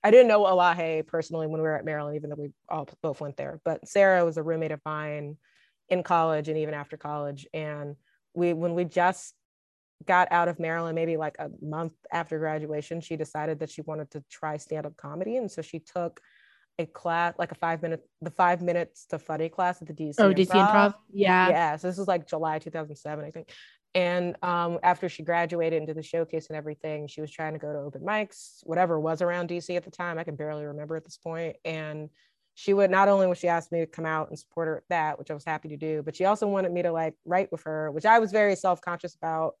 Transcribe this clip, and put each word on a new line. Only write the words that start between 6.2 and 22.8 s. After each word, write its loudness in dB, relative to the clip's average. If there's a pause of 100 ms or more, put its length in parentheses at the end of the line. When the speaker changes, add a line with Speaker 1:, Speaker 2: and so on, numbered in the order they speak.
Speaker 1:
and -2
even -2
after -10
college. -8
And -8 (380)
we, 2
when -2
we 0
just 0 (720)
got 4
out 4
of -4
Maryland, -2
maybe, -2
like, -6
a -8 (120)
month -6 (200)
after -4
graduation, -6
she -8
decided -6
that -8
she -14
wanted -10
to -12
try -8
stand-up -8
comedy. -8
And -4
so -10
she -12
took -8 (560)
a -4
class, -2
like, -4
a -10
five -2
minute, -6 (140)
the -8
Five 2
Minutes -2
to -6
Funny -4
class -2
at -16
the -10
D -6
C 6
Speaker 2:
Oh, 8
D 4
C -2
Speaker 1:
Improv. 8
Speaker 2:
Improv? 4 (180)
Yeah. 4
Speaker 1:
Yeah, 2
so -6
this -8
was, -4
like, 0
July -2
two -12
thousand -10